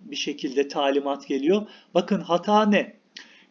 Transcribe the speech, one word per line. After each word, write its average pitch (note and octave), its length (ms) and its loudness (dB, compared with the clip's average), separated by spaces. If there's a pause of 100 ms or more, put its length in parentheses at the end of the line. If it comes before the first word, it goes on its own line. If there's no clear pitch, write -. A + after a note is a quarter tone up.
bir C#3+ 140 -12
şekilde C#3 520 -2
talimat C#3 580 -2
geliyor. D3+ 360 0 (320)
Bakın F#3+ 260 0
hata G3 460 2
ne? G3 300 2 (540)